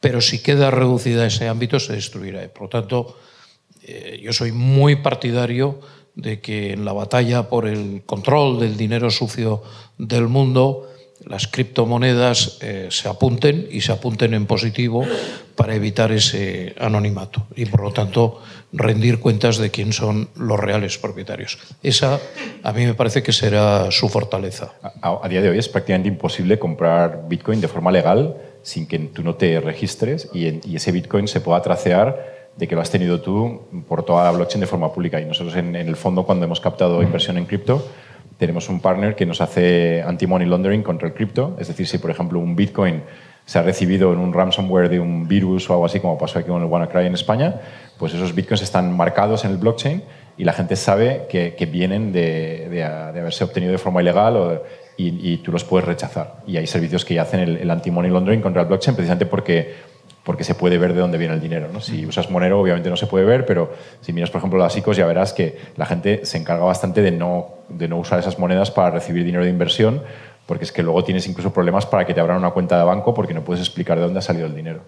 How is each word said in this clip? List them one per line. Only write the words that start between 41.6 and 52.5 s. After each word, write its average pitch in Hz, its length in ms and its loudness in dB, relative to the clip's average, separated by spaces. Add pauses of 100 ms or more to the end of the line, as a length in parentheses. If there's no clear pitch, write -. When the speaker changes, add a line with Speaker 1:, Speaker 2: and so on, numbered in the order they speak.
Speaker 2:
Es 82 80 -8
decir, 85 180 -4
si 90 120 -4
por 82 120 -4
ejemplo 87 280 -2
un 85 180 -2
Bitcoin 92 460 0 (420)
se - 140 0
ha 85 40 2
recibido 92 500 4
en 87 80 2
un 90 120 0
ransomware 92 560 2
de 90 120 2
un 85 260 -2
virus 92 420 2
o - 40 2
algo 87 140 4
así, 90 120 0
como 87 180 0
pasó 82 220 -2
aquí 85 100 -4
con 87 140 0
el 82 60 -2
WannaCry 85 380 2
en 90 80 0
España, 117 460 0 (380)
pues 80 160 -6
esos 87 200 -2
Bitcoins 95 280 0
están 90 340 0
marcados 98 480 2
en 101 60 0
el 98 60 -2
blockchain 113 460 0 (360)
y 90 60 -4
la 85 80 4
gente - 240 -2
sabe 113 520 2
que, 87 280 -2
que 87 100 -2
vienen 92 460 -2
de, 80 560 -2